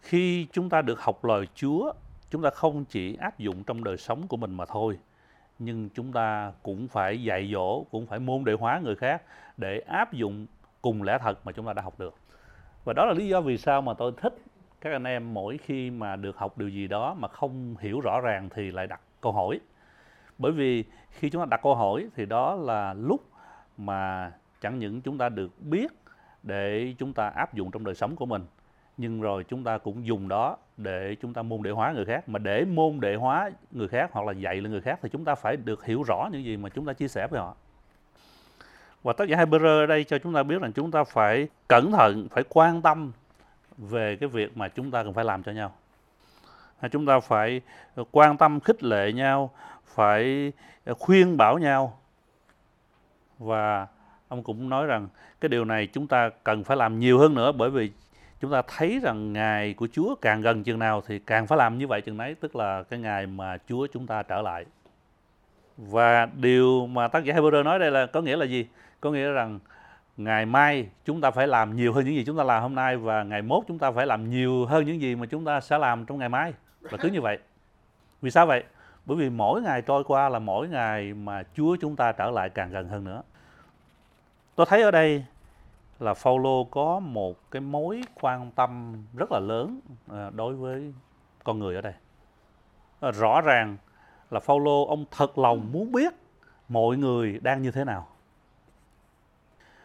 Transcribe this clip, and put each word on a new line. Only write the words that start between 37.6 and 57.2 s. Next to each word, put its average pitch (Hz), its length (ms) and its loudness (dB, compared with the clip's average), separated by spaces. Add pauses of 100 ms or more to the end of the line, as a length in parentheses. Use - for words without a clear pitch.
Và 120 80 2
tác 202 160 -2
giả 156 80 2
Hebrew 156 460 6
ở 151 40 4
đây 151 180 4
cho 147 140 -2
chúng 170 160 -6
ta 143 80 4
biết 160 200 -2
rằng 117 100 -4
chúng 151 180 -4
ta 151 140 2
phải 113 440 2 (200)
cẩn 127 240 8
thận, 110 380 6
phải 127 180 0
quan 165 340 6
tâm 156 300 2 (640)
về 107 400 -4
cái 143 120 -4
việc 117 280 -4
mà 104 120 -6
chúng 131 220 -10
ta 120 120 -2
cần 104 120 -8
phải 113 100 -2
làm 95 180 -2
cho 101 100 -12
nhau. 107 200 -8 (1040)
Hay 123 100 -6
chúng 147 180 -2
ta 131 140 8
phải 117 400 0 (500)
quan 147 260 8
tâm, 151 240 6
khích 226 240 2
lệ 104 280 2
nhau, 135 380 0 (340)
phải 127 680 2 (460)
khuyên 180 380 6
bảo 120 220 8
nhau. 135 400 2 (1400)
Và 107 480 0 (420)
ông 123 140 -8
cũng 117 260 -8
nói 135 180 0
rằng 110 220 0 (320)
cái 160 80 0
điều 120 160 0
này 110 220 0
chúng 139 200 -6
ta 120 240 4 (140)
cần 107 200 0
phải 135 120 0
làm 113 220 2
nhiều 127 200 8
hơn 151 160 10